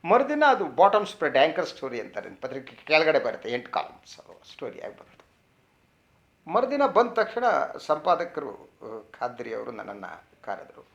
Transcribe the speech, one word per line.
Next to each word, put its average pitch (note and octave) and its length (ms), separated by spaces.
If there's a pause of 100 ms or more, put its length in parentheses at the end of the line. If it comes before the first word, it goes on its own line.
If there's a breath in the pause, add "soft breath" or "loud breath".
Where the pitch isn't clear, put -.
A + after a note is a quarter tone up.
ಮರುದಿನ C4+ 440
ಅದು A3+ 180
ಬಾಟಮ್ F#3+ 400
ಸ್ಪ್ರೆಡ್ C#3+ 320
ಆ್ಯಂಕರ್ D#3 280
ಸ್ಟೋರಿ A#2+ 360
ಅಂತಾರೆ, G2+ 280
ಪತ್ರಿಕೆ B2+ 460
ಕೆಳಗಡೆ D#3 440
ಬರುತ್ತೆ, A#2 320
ಎಂಟು B2 200
ಕಾಲಮ್ಸ್ - 480 (320)
ಸ್ಟೋರಿ - 300
ಆಗಿ - 160
ಬಂತು. - 280 (1300)
ಮರುದಿನ C4 340
ಬಂದ B3 240
ತಕ್ಷಣ A3+ 340 (360)
ಸಂಪಾದಕರು, D3+ 760
ಆ, - 680
ಖಾದ್ರಿ A#2+ 340
ಅವರು A2+ 180
ನನ್ನನ್ನು G2+ 520 (180)
ಕರೆದ್ರು. - 540